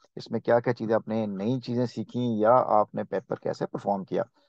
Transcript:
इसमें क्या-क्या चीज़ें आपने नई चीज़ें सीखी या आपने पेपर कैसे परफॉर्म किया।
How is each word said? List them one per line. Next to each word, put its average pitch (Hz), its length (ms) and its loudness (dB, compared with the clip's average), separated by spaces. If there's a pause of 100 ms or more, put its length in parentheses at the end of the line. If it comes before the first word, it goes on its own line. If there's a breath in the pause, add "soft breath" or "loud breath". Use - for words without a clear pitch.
(180)
इसमें - 240 -6
क्या-क्या 120 320 2
चीज़ें 113 220 0
आपने 110 320 -2
नई 104 320 -2
चीज़ें 123 260 -2
सीखी 113 580 -4
या 110 80 6
आपने 107 520 4
पेपर - 320 -4
कैसे - 300 -4
परफॉर्म 101 380 -4
किया। 92 200 -2 (260 soft breath)